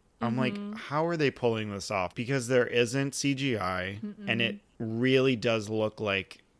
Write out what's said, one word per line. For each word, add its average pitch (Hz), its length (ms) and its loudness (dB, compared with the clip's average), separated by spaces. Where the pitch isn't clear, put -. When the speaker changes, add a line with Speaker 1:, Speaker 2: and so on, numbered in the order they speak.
Speaker 1:
I'm 117 180 0
like, 202 160 0
Speaker 2:
Mm-hmm. 202 200 -8
Speaker 1:
"How 156 320 -2
are 170 120 0
they 143 120 4
pulling 110 400 -2
this 98 200 -6
off?" 92 240 -2
Because 120 340 -2
there 123 180 6
isn't 127 480 0
C 139 200 0
G 131 240 0
I, 92 400 -2
and 117 140 0
Speaker 2:
Mm-mm. - 0 -
Speaker 1:
it 117 180 0
really 127 580 2
does 110 320 0
look 110 320 -2
like 98 380 -2